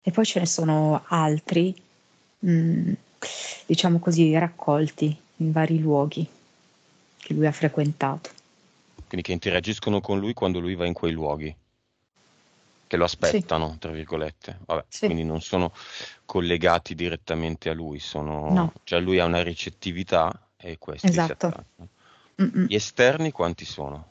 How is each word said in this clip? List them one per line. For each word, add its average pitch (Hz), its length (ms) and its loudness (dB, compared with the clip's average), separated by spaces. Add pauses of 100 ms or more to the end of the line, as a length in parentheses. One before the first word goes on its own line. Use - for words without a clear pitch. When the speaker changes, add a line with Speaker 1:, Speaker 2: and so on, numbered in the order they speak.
Speaker 1:
E - 100 -2
poi 220 140 4
ce - 140 -2
ne 170 80 2
sono 156 600 2
altri, 170 680 2 (720)
mm, 165 480 2 (720)
diciamo 170 320 4
così, 165 380 4
raccolti 151 760 0 (220)
in 160 140 0
vari 156 280 2
luoghi 151 480 0 (920)
che - 160 -8
lui 151 120 2
ha 151 60 4
frequentato. 151 800 -2 (760)
Speaker 2:
Quindi 90 180 -6
che 95 80 -4
interagiscono 98 680 0
con 98 180 -2
lui 107 140 -4
quando 95 260 0
lui 90 160 -4
va 87 100 -2
in 87 80 0
quei 85 180 -2
luoghi, 76 420 -4 (1300)
che - 100 -2
lo 85 100 4
Speaker 1:
Sì. - 80 -4
Speaker 2:
aspettano, 80 640 0
tra 82 120 -10
virgolette. 78 760 -8
Vabbè, 82 220 -4
Speaker 1:
Sì. - 200 -8
Speaker 2:
quindi 82 180 0
non 80 160 -4
sono 90 320 -2 (520)
collegati 87 680 2
direttamente 82 720 -4
a 80 40 -2
lui, 78 260 -8
sono, 76 540 -4
Speaker 1:
No. 170 200 2 (100)
Speaker 2:
cioè 87 180 0
lui 92 180 2
ha 85 60 4
una 85 160 2
ricettività 87 880 -2 (240)
e 85 220 -14
questi 135 300 -4
si 175 120 4
Speaker 1:
Esatto. 165 280 -2
Speaker 2:
attaccano. - 180 -8 (760)
Speaker 1:
Mm-mm. 185 260 2
Speaker 2:
Gli 101 80 0
esterni 139 560 2
quanti 87 340 -2
sono? 73 460 -12